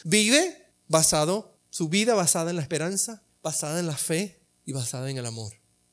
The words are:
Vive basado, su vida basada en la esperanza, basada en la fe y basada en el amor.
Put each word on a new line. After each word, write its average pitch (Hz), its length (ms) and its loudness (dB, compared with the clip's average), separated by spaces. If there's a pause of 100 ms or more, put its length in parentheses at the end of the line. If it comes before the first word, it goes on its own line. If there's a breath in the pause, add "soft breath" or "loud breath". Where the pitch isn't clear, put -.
Vive 220 640 2 (220)
basado, 160 720 2 (100)
su 160 200 -4
vida 220 260 4
basada 170 340 2
en 175 60 -4
la 165 80 -2
esperanza, 185 580 -4 (220)
basada 156 360 -4
en 175 60 -2
la 156 100 -4
fe 170 440 -4 (260)
y 143 60 -10
basada 131 400 -6
en 131 80 -6
el 120 80 -8
amor. 113 260 -10 (400)